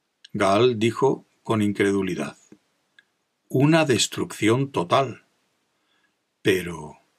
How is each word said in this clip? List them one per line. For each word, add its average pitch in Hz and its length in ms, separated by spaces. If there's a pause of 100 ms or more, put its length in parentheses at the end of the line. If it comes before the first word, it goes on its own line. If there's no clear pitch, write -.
(320)
Gal 107 460
dijo 117 480 (160)
con 110 180
incredulidad: 98 800 (1120)
"Una 156 340
destrucción 123 880
total". 135 540 (1120)
"Pero, 85 580 (200)